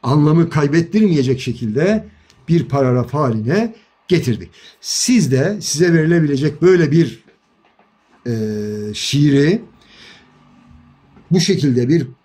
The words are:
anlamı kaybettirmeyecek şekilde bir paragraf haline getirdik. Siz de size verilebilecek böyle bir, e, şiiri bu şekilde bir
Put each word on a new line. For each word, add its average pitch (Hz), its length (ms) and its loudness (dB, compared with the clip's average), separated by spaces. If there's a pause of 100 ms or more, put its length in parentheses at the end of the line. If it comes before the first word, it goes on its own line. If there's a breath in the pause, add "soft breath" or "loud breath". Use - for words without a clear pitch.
anlamı 151 480 2
kaybettirmeyecek 156 880 0
şekilde 139 680 -4 (400 loud breath)
bir 165 200 0
paragraf 127 460 0
haline 143 600 -2 (340 loud breath)
getirdik. 123 420 -2 (300 loud breath)
Siz 190 520 0
de 160 280 0
size 170 320 0
verilebilecek 156 720 0
böyle 170 300 4
bir, 151 320 0 (1000)
e, 107 680 -6
şiiri 147 680 0 (1700 loud breath)
bu 180 100 2
şekilde 139 480 0
bir 151 180 0 (180)